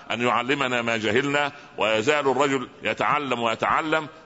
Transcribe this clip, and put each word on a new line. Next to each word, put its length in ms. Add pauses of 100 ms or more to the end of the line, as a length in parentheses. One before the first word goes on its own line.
(120)
أن 100
يعلمنا 600
ما 160
جهلنا، 540 (260)
ويزال 500
الرجل 420 (140)
يتعلم 560
ويتعلم، 680 (180)